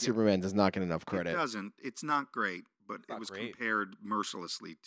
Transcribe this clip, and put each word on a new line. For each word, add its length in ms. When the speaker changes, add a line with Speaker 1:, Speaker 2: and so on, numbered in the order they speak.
Speaker 1:
Superman 340
does 140
not 180
get 100
enough 200
Speaker 2:
It 40
Speaker 1:
credit. 260
Speaker 2:
doesn't. 460
It's 240
not 300
great, 320
but 100
Speaker 3:
It's 80
Speaker 2:
it 80
Speaker 3:
not 80
Speaker 2:
was 100
Speaker 3:
great. 260
Speaker 2:
compared 460
mercilessly 760